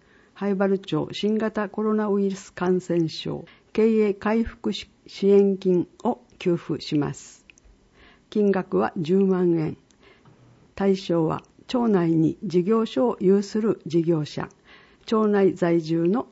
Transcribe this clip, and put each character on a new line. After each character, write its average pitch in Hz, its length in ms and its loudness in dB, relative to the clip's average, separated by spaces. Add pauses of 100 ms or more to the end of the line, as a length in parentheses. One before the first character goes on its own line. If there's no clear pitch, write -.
(340)
灰 202 220 -4
原 196 220 0
町 156 340 -4
新 214 260 -2
型 214 300 -4
コ 214 160 -6
ロ 214 100 0
ナ 214 140 0
ウ 202 120 0
イ 196 100 0
ル 190 40 -6
ス - 180 -16
感 180 280 0
染 170 280 0
症 156 360 -10 (280)
経 220 360 2
営 196 40 0
回 220 300 -2
復 - 300 -6
支 - 160 -12 (340)
援 196 340 6
金 180 300 0 (160)
を 240 160 -2 (220)
給 170 160 -2
付 156 240 -8
し - 180 -4
ま 143 160 -4
す。 - 320 -20 (840)
金 208 220 2
額 190 260 -2
は 214 200 0
十 180 240 0
万 180 360 2
円。 160 220 -4 (960)
対 196 220 0
象 170 300 -2
は 156 180 -6 (240)
町 240 180 -2
内 175 240 2
に 160 320 2
事 180 220 0
業 220 200 0
所 247 260 0
を - 100 -4
有 196 200 4
す 202 200 -6
る 214 260 -2
事 165 160 0
業 160 220 0
者、 - 240 -8 (580)
町 220 220 2
内 196 260 4
在 170 260 0
住 165 260 0
の 220 260 0